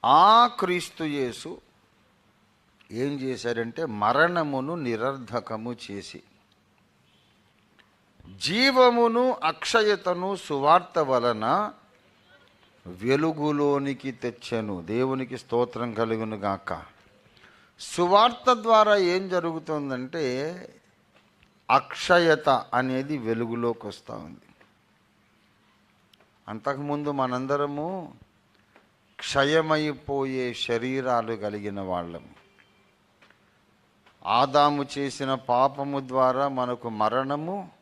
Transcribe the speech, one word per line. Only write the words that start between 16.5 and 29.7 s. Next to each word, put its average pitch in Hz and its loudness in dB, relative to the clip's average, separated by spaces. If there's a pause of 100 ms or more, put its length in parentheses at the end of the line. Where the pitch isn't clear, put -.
సువార్త 214 2
ద్వారా 214 6
ఏం 185 0
జరుగుతుందంటే, 160 -4 (1500)
అక్షయత 156 4
అనేది 131 0
వెలుగులోకి 117 -2
వస్తూ - -14
ఉంది. - -18 (1800)
అంతకుముందు 143 -6
మనందరము 143 -4 (1080)
క్షయమైపోయే 139 0